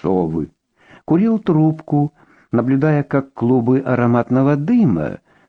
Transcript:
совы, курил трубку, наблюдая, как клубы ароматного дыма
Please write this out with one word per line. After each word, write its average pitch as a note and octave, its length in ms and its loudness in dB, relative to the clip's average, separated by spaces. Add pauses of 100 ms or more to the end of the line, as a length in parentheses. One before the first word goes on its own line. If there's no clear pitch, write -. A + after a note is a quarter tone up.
совы, E2 480 -2 (540)
курил G#3+ 340 0
трубку, D#3 760 0 (380)
наблюдая, C3+ 540 0
как C#3 300 -4
клубы B2 440 0
ароматного B2+ 800 0
дыма C#3+ 640 0 (280)